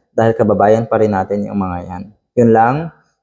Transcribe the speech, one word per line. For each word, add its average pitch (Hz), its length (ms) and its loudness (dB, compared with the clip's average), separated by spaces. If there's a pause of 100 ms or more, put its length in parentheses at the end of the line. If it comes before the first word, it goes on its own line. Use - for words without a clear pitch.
(160)
Dahil 113 240 2
kababayan 104 480 2
pa 110 160 0
rin 104 80 0
natin 101 400 -4
yung 101 80 -6
mga 92 240 -6
yan. 92 200 -14 (360)
Yun 117 160 4
lang. 117 200 2 (480)